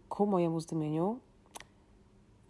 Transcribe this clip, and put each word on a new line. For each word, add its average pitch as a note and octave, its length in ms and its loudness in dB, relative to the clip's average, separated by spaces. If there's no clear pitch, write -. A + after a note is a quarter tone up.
ku G3+ 180 0
mojemu E3+ 340 2
zdumieniu D#3+ 600 -2